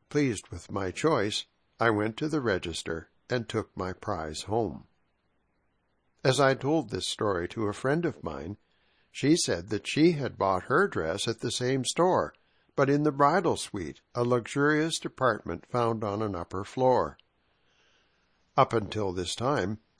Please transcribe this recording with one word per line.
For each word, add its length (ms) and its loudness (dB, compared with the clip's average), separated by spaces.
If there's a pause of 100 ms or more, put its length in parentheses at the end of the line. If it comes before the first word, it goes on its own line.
Pleased 380 0
with 240 -14
my 180 -2
choice, 560 -2 (340)
I 120 4
went 260 0
to 100 -4
the 140 -2
register 680 -4 (200)
and 180 -2
took 300 -4
my 160 -4
prize 500 -6
home. 420 -4 (1400)
As 160 4
I 160 6
told 340 -2
this 180 -4
story 420 -2
to 180 -4
a 60 -2
friend 320 0
of 180 -6
mine, 340 -8 (540)
she 240 4
said 340 -2
that 160 -4
she 280 4
had 240 -6
bought 260 2
her 240 2
dress 400 -2
at 140 -4
the 100 -4
same 340 -2
store, 480 2 (420)
but 140 4
in 140 4
the 80 4
bridal 440 4
suite, 460 -8 (140)
a 80 2
luxurious 720 2
department 720 -2
found 340 0
on 200 -2
an 100 -2
upper 300 -6
floor. 560 2 (1400)
Up 160 4
until 400 -2
this 220 -4
time, 420 -2 (220)